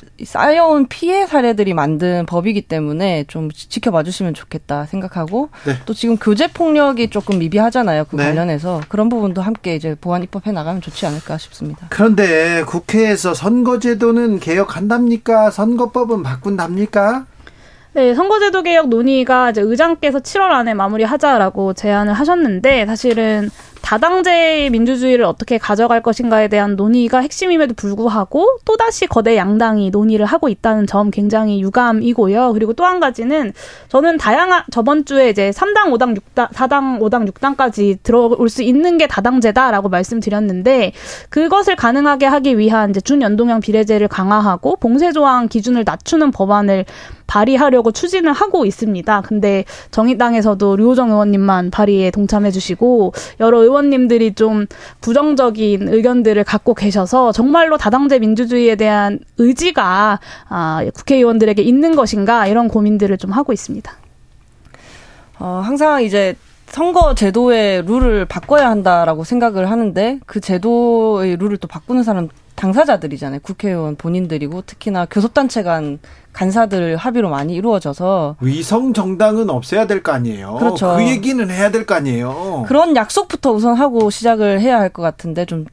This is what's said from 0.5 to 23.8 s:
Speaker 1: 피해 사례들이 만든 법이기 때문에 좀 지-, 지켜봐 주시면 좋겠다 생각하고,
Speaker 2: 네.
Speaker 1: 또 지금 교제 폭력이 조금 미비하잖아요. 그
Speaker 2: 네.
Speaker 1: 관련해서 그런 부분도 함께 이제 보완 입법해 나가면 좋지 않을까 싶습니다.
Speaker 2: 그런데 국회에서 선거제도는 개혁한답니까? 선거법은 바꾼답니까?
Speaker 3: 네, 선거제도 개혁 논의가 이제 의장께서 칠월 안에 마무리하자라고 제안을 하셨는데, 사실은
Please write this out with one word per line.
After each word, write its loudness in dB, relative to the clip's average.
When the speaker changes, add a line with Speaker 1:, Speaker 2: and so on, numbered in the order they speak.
Speaker 1:
피해 -2
사례들이 0
만든 -2
법이기 -2
때문에 -4
좀 -8
지-, -16
지켜봐 -2
주시면 -6
좋겠다 -10
생각하고, -6
Speaker 2:
네. -2
Speaker 1:
또 -6
지금 0
교제 0
폭력이 0
조금 -4
미비하잖아요. 0
그 -10
Speaker 2:
네. -2
Speaker 1:
관련해서 -4
그런 0
부분도 -2
함께 -6
이제 -6
보완 -4
입법해 -8
나가면 -6
좋지 -10
않을까 -8
싶습니다. -14
Speaker 2:
그런데 2
국회에서 0
선거제도는 0
개혁한답니까? 0
선거법은 -2
바꾼답니까? -2
Speaker 3:
네, 2
선거제도 0
개혁 2
논의가 2
이제 -2
의장께서 0
칠월 0
안에 0
마무리하자라고 0
제안을 0
하셨는데, 2
사실은 0